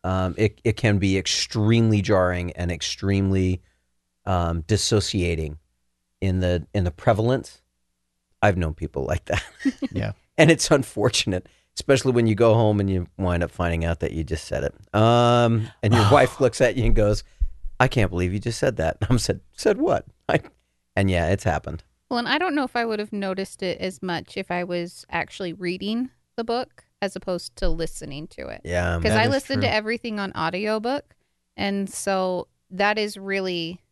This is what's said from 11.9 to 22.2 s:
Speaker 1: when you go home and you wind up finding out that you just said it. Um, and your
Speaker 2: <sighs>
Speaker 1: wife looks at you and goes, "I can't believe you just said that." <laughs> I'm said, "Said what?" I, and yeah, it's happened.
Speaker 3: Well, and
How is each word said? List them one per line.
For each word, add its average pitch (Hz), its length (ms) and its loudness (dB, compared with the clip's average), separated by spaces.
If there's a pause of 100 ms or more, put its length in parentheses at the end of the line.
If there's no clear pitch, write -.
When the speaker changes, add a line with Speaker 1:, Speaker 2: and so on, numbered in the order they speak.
Speaker 1:
when 120 140 4
you 110 80 4
go 113 200 6
home 107 260 4
and 98 100 0
you 90 160 -2 (120)
wind 90 260 0
up 82 80 -6
finding 85 320 -2
out 85 160 -2
that - 120 -4
you 80 120 -4
just 80 220 -6
said - 180 -4
it. - 100 -4 (220)
Um, 117 720 4 (140)
and 110 120 4
your 117 80 6
Speaker 2:
<sighs> 101 100 6
Speaker 1:
wife 135 280 4
looks 131 200 2
at 120 160 4
you 123 100 0
and 113 100 6
goes, 107 260 2 (560)
"I 127 80 4
can't 104 240 2
believe 90 220 0
you 101 80 -4
just 113 180 -4
said 131 200 0
that." 80 240 0
<laughs> - 60 -2
I'm 123 100 4
said, - 220 -2 (120)
"Said - 260 0
what?" - 280 0 (220)
I, - 120 2 (560)
and 98 120 2
yeah, 85 220 2
it's 98 140 0
happened. 76 400 -4 (260)
Speaker 3:
Well, 247 80 -2
and 240 100 -4